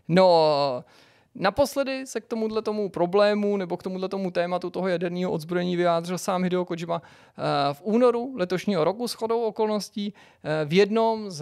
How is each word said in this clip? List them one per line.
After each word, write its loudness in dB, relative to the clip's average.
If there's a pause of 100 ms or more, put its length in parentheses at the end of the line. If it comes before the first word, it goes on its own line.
No, 4 (500)
naposledy -2
se -8
k -16
tomuhle -4
tomu -4
problému 2
nebo -4
k -20
tomuhle -6
tomu -4
tématu -2
toho -4
jaderného -2
odzbrojení -2
vyjádřil 0
sám -2
Hideo 0
Kojima, -6
eh, -2
v -14
únoru 2
letošního 0
roku 0
shodou -2
okolností. -4
Eh, -6
v -4
jednom 2
z -12